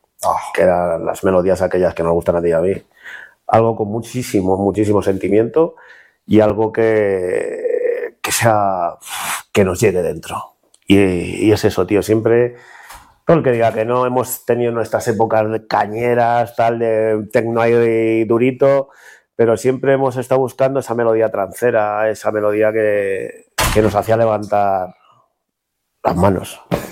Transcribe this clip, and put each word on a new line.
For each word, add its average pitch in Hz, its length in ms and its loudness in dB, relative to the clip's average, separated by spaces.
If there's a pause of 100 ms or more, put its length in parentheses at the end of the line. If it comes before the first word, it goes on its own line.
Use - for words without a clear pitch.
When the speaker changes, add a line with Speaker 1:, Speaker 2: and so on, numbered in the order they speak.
(240)
Speaker 1:
Ah. - 120 0 (160)
Speaker 2:
que 95 120 0
eran 87 420 0
las 90 180 -6
melodías 92 380 2
aquellas 90 320 0
que - 80 -8
nos 85 100 0
gustan 85 260 0
a 85 40 0
ti 85 60 -2
y 85 40 2
a 82 80 2
mí. 92 140 0 (720)
Algo 113 300 2
con 110 140 -4
muchísimo, 107 680 -2
muchísimo 101 460 0
sentimiento 107 720 0 (500)
y 101 140 4
algo 107 320 2
que, 104 1500 -2
que - 120 -6
sea, 98 680 0 (560)
que 104 100 4
nos 92 160 0
llegue 90 220 2
dentro. - 540 -8 (320)
Y, 98 100 6
y 92 540 2
es 104 140 2
eso, 95 200 0
tío, 98 160 0
siempre, 117 540 2 (720)
todo 170 100 4
el 139 60 0
que 131 80 2
diga 113 200 2
que 110 140 -2
no, 123 220 0
hemos 123 360 -4
tenido 120 280 0
nuestras 110 360 -4
épocas 110 440 0
de 110 160 -6
cañeras, 117 880 0
tal, 117 240 0
de 110 520 0
tecno 117 300 0
ahí 113 640 2
durito, 131 640 2 (460)
pero 117 200 2
siempre 131 380 0
hemos 131 240 0
estado 131 240 0
buscando 135 380 -2
esa 117 160 -6
melodía 113 340 2
trancera, 107 800 -2
esa 107 220 -4
melodía 107 420 0
que, 104 800 -2 (200)
que 107 120 4
nos 101 100 2
hacía 107 240 2
levantar 101 800 0 (1080)
las 101 120 0
manos. 92 440 0 (320)